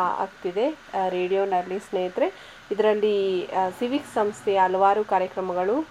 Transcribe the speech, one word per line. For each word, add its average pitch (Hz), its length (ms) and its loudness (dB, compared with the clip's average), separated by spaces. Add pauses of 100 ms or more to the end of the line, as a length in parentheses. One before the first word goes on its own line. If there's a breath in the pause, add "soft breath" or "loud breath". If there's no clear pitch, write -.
(180)
ಆಗ್ತಿದೆ, 196 540 -2
ಆ, 196 380 -4
ರೇಡಿಯೋನಲ್ಲಿ 185 720 0
ಸ್ನೇಹಿತರೆ. 196 540 -2 (380 loud breath)
ಇದರಲ್ಲಿ, 208 760 2
ಆ, 185 220 0
ಸಿವಿಕ್ 247 460 -4
ಸಂಸ್ಥೆಯ 208 440 0
ಹಲವಾರು 190 440 4
ಕಾರ್ಯಕ್ರಮಗಳು 185 880 -2